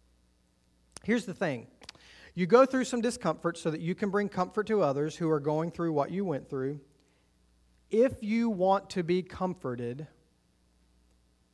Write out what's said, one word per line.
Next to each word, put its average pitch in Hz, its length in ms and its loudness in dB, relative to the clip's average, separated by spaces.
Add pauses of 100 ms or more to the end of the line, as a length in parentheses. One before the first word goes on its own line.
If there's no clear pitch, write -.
(1040)
Here's 226 220 0
the 175 80 -10
thing. 131 340 -4 (640)
You 180 120 0
go 247 200 8
through 262 180 0
some 247 160 -2
discomfort 175 580 -2
so 165 140 -2
that 160 80 -4
you 175 160 -2
can 208 140 -2
bring 202 180 0
comfort 185 400 -2
to 214 140 2
others 143 340 0
who 165 140 -2
are 156 100 2
going 151 320 -2
through 170 220 -4
what 143 180 0
you 196 140 -4
went 151 240 -6
through. 139 320 -6 (1080)
If 247 320 4
you 226 280 0
want 190 400 2
to 180 140 -4
be 180 200 0
comforted, 135 840 -6 (1500)